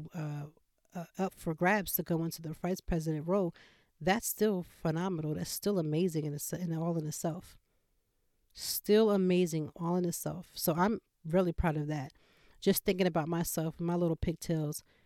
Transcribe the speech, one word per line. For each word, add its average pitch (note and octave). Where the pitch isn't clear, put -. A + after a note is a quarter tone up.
uh, D3
uh, F3
up F#3
for E3
grabs F#3+
to F3+
go E3
into E3
the D#3
vice F3+
president D#3
role. F3+
That's F#3
still G3+
phenomenal. D#3+
That's E3+
still G3+
amazing D#3
in, D3
its-, -
in E3
all E3
in D#3+
itself. E3
Still -
amazing F3+
all F3
in F3+
itself. E3+
So -
I'm F#3+
really F3
proud D#3+
of D3
that. D3+
Just -
thinking F#3+
about E3
myself, E3
my E3+
little F3
pigtails, D#3+